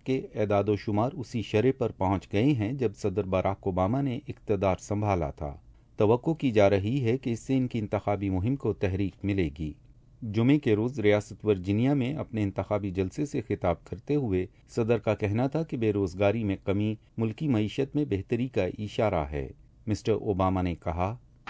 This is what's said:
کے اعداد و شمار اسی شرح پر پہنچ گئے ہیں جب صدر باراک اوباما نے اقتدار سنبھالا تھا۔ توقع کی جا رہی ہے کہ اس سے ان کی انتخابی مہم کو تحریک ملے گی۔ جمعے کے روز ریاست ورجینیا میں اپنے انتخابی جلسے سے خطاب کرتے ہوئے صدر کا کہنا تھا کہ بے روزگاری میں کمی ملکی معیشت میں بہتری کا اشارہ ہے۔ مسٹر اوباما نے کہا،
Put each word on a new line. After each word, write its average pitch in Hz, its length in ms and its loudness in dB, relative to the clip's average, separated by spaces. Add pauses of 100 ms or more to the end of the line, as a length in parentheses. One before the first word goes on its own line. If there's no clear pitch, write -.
کے 131 300 -2
اعداد 101 340 2
و 104 80 4
شمار 107 360 0
اسی 120 300 -6
شرح 110 360 2
پر 113 120 0
پہنچ 95 420 -2
گئے 120 200 4
ہیں 110 200 0
جب 127 240 0
صدر 98 280 -2
باراک 95 360 0
اوباما 95 400 0
نے 131 180 -2 (100)
اقتدار 98 520 0
سنبھالا 101 500 -2
تھا۔ 73 260 -10 (400)
توقع 113 340 4
کی 147 200 0
جا 104 200 6
رہی 101 340 0
ہے 117 140 2
کہ 127 120 -4
اس 113 100 -2
سے 135 160 0
ان 127 120 0
کی 123 100 -4
انتخابی 101 520 0
مہم 98 260 0
کو 107 160 -2
تحریک 95 520 -2
ملے 95 340 0
گی۔ 76 140 -6 (500)
جمعے 117 360 2
کے 117 180 4
روز 123 240 -2
ریاست 104 440 2
ورجینیا 104 500 2
میں 135 200 -2
اپنے 110 280 -4
انتخابی 101 480 -2
جلسے 95 360 -2
سے 139 220 -4
خطاب - 360 -2
کرتے - 300 -6
ہوئے 101 320 0 (220)
صدر 117 300 0
کا 107 160 0
کہنا 107 320 0
تھا 151 160 -2
کہ 156 140 -6
بے 110 160 2
روزگاری 101 520 0
میں 98 200 0
کمی 104 300 0 (240)
ملکی 113 300 -2
معیشت 120 480 0
میں 147 80 0
بہتری 117 440 -2
کا 104 160 -2 (140)
اشارہ 104 460 -2
ہے۔ 71 260 -6 (360)
مسٹر 110 260 0
اوباما 92 500 0
نے 87 120 -2
کہا، 90 420 -4 (340)